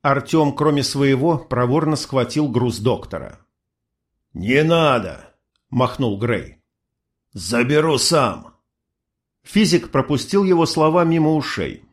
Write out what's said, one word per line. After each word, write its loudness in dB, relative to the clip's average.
Артём, 0
кроме 0
своего, 0
проворно 0
схватил -2
груз -2
доктора. -4
«Не 0
надо!» 0
махнул -2
Грей. -4
«Заберу 0
сам!» 0
Физик 0
пропустил 0
его 4
слова 2
мимо 2
ушей. -6